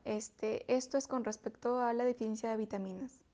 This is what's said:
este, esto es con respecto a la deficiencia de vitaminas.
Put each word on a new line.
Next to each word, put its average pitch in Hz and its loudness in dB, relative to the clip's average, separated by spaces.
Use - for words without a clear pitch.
este, 220 -2
esto 254 2
es 269 2
con 254 -2
respecto 226 -2
a 240 2
la 233 2
deficiencia 226 0
de 220 2
vitaminas. 202 -4